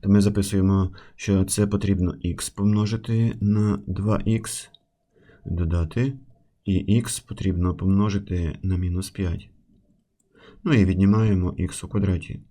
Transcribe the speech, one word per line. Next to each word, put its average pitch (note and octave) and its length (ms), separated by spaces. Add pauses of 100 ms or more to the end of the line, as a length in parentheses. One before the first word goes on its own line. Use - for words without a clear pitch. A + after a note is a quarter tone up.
То G2+ 80
ми G2+ 120
записуємо, G2 720 (220)
що F#2+ 300
це G2+ 220
потрібно G2 480 (220)
х - 120
помножити G#2+ 920
на G#2 460
два G2 320 (240)
х, - 260 (760)
додати, F2 760 (460)
і G2+ 360
х - 180
потрібно F2+ 560
помножити F#2+ 880
на F#2+ 140
мінус F2+ 320
п'ять. F2 400 (1120)
Ну E3+ 100
і G#2 120
віднімаємо G2 680 (140)
х - 140
у - 40
квадраті. F#2+ 640